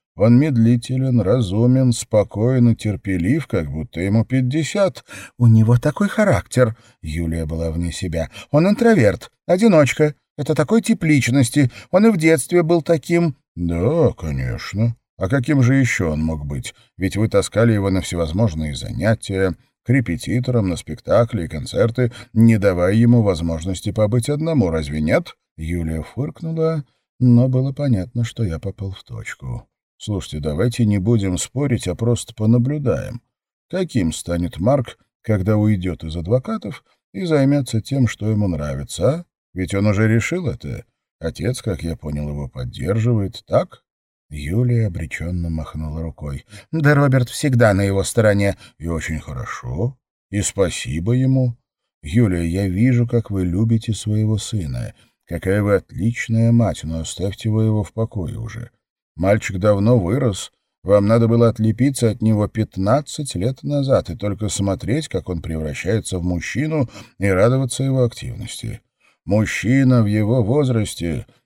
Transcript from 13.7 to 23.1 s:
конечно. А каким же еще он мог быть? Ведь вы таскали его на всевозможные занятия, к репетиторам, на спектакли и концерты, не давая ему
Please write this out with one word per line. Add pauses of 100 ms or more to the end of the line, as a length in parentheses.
конечно. (220)
А
каким
же
еще
он
мог
быть? (240)
Ведь
вы
таскали
его
на
всевозможные
занятия, (300)
к
репетиторам,
на
спектакли
и
концерты, (220)
не
давая
ему